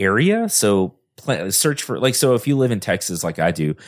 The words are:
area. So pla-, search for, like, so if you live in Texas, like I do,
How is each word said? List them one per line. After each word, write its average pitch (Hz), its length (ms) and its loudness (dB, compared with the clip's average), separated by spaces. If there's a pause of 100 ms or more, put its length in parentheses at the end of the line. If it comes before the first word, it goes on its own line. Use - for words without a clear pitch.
area. 165 480 2
So 98 480 0 (180)
pla-, 95 360 -4
search 147 340 -2
for, - 160 -6
like, 123 160 0
so 131 180 2
if 117 140 -2
you 143 80 2
live 131 160 2
in 104 80 -2
Texas, 90 420 -4
like 85 160 -4
I 82 140 2
do, 78 240 -2 (120)